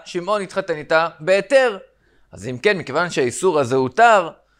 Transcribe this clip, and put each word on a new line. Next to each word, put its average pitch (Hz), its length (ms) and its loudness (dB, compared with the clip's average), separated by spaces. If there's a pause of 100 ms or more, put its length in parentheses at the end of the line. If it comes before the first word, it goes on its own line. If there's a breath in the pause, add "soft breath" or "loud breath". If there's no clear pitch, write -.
שמעון 190 380 -4
התחתן 190 340 -6
איתה 160 320 0 (120)
בהיתר. 196 580 2 (540)
אז 95 160 -12
אם 127 100 -8
כן, 202 200 0
מכיוון 156 320 -4
שהאיסור 151 480 0
הזה 131 180 0
הותר, 175 540 4 (300)